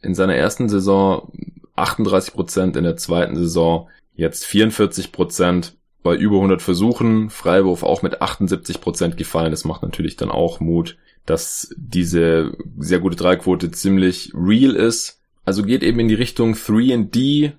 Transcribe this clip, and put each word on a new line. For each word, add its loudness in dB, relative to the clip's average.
In -2
seiner 2
ersten 0
Saison 2
achtunddreißig 0
Prozent, -2
in 0
der 0
zweiten -2
Saison 0
jetzt -4
vierundvierzig 0
Prozent 0
bei 2
über 2
hundert 2
Versuchen. 2
Freiwurf 2
auch 0
mit -4
achtundsiebzig -4
Prozent -2
gefallen. -2
Das -8
macht -6
natürlich -6
dann -4
auch -2
Mut, -2
dass -6
diese 0
sehr 0
gute -2
Dreierquote 0
ziemlich 0
real 4
ist. -2
Also 0
geht 0
eben 2
in 2
die 4
Richtung 0
three 0
and -2
D 0